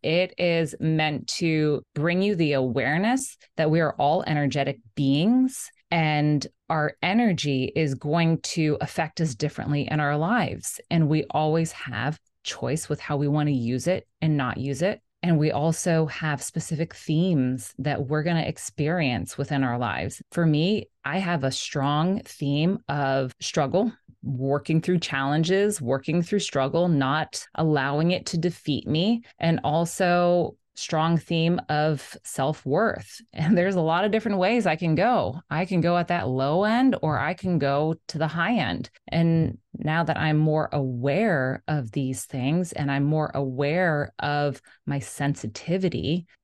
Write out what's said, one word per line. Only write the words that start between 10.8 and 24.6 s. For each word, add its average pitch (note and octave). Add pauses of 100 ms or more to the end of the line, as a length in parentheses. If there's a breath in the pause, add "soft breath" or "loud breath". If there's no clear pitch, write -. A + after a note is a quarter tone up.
And D#3+
we D#3
always D#3
have B2+ (260)
choice -
with D3
how D3
we C#3+
wanna D3
use B2
it F#3 (140)
and D#3
not B2+
use C3+
it. G#3 (220)
And F3
we D3+
also D#3+
have D3
specific E3
themes D3
that C#3+
we're D3+
gonna E3
experience D3
within C#3
our A#2+
lives. F#2
For E3+
me, E3 (180)
I D3
have E3+
a C3+
strong D3+
theme D3+ (100)
of C3+
struggle, E3+ (300)
working C#3+